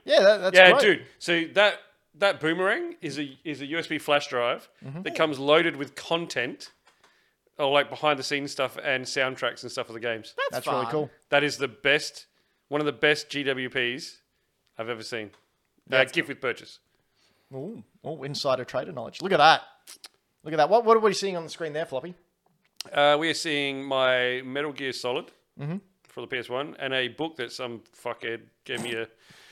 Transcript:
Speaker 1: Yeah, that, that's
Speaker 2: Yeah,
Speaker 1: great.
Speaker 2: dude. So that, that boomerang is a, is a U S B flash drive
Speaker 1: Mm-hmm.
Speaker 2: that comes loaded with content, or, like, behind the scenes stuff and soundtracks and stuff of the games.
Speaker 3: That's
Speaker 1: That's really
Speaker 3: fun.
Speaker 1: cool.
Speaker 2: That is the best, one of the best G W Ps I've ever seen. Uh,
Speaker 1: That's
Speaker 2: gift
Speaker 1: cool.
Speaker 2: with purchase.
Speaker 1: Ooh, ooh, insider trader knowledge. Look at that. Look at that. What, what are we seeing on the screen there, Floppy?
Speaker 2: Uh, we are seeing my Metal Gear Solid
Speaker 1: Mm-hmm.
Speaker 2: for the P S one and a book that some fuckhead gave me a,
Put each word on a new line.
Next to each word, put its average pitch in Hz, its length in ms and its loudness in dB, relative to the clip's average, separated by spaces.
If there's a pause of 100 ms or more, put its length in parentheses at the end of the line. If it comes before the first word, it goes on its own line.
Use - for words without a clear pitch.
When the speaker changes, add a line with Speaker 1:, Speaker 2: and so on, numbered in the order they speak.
Speaker 1:
Yeah, - 160 6
that, 202 200 8
that's 185 160 0
Speaker 2:
Yeah, 185 140 12
Speaker 1:
great. 277 100 6
Speaker 2:
dude. 185 240 2 (140)
So 170 240 0 (100)
that, 196 220 4 (400)
that 185 240 0
boomerang 190 600 -2
is 143 180 -8
a, 135 240 -10
is 139 180 -10
a 139 60 -10
U 160 100 -6
S 160 80 -6
B 151 140 -6
flash 143 280 2
drive 123 400 -2 (160)
Speaker 1:
Mm-hmm. 147 200 -12
Speaker 2:
that 160 120 -6
comes 156 220 0
loaded 147 380 4
with 135 200 -10
content, 165 760 -6 (880)
or, 139 120 2
like, 143 180 4
behind 147 280 0
the 131 60 -8
scenes 139 300 -4
stuff 131 280 -4
and 131 220 -2
soundtracks 131 600 -4
and 120 80 -12
stuff 123 180 -8
of 113 40 -14
the 113 60 -12
games. 113 380 -6
Speaker 3:
That's 508 280 -6
Speaker 1:
That's - 20 -4
really 123 180 -2
Speaker 3:
fun. 117 60 -8
Speaker 1:
cool. 151 180 -4 (200)
Speaker 2:
That 143 140 2
is 143 140 -4
the 135 100 -4
best, 143 580 -4 (440)
one 147 120 -2
of 151 40 -2
the 143 80 -2
best 147 360 0
G 143 140 -6
W 127 260 -4
Ps 127 480 -6 (600)
I've 113 120 -8
ever 110 140 -8
seen. 110 240 -10
Uh, - 680 -8
Speaker 1:
That's 131 160 4
Speaker 2:
gift 160 160 -2
Speaker 1:
cool. 135 60 -8
Speaker 2:
with - 60 -16
purchase. - 380 -8 (760)
Speaker 1:
Ooh, 180 300 -14 (240)
ooh, 151 160 -12
insider 135 400 -4
trader 131 300 -8
knowledge. - 280 -12
Look 190 120 0
at 165 60 4
that. 147 220 10 (840)
Look 156 80 -8
at 160 40 0
that. 165 120 6
What, 226 160 6
what 226 120 8
are 220 40 4
we 208 120 2
seeing 196 240 -4
on 165 60 -6
the 156 60 -12
screen 156 240 -8
there, 156 120 -4
Floppy? 151 300 -8 (800)
Speaker 2:
Uh, 147 260 6
we 160 100 0
are 151 60 0
seeing 139 480 -4
my 127 600 0
Metal 143 280 -6
Gear 131 220 -8
Solid 127 320 -6 (340)
Speaker 1:
Mm-hmm. 147 160 -8 (280)
Speaker 2:
for - 180 -18
the 113 60 -14
P 131 100 -8
S 113 100 -8
one 135 320 -8
and 131 140 -6
a 127 160 -2
book 156 260 -8
that 117 160 -8
some 120 300 -12 (200)
fuckhead 117 420 -8 (200)
gave 123 180 -8
me 120 120 -8
a, 113 140 -6 (440)